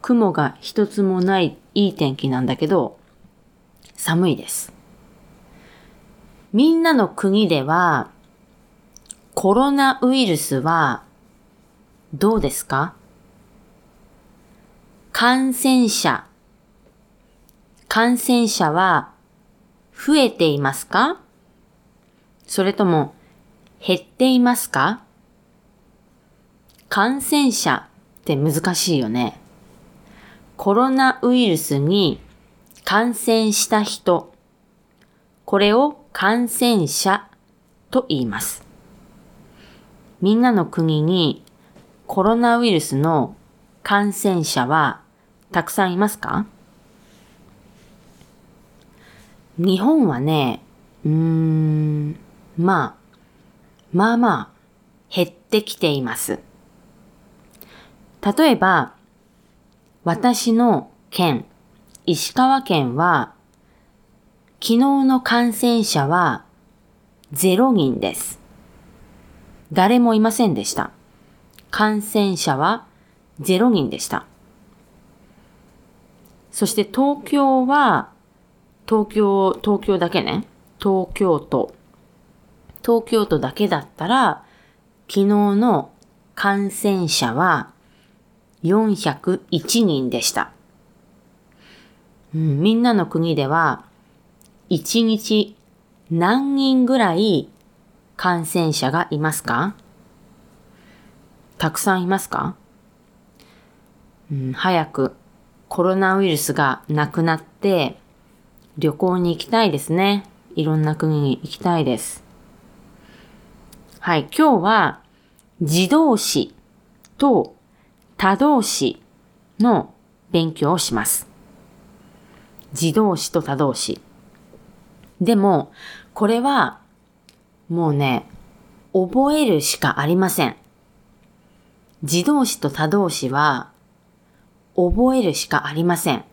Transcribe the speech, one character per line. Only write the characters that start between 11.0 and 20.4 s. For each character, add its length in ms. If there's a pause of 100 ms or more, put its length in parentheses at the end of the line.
ど 220
う 80
で 80
す 160
か？ 280 (2250)
感 440
染 340
者。 380 (1600)
感 300
染 300
者 240
は 420 (800)
増 220
え 140
て 140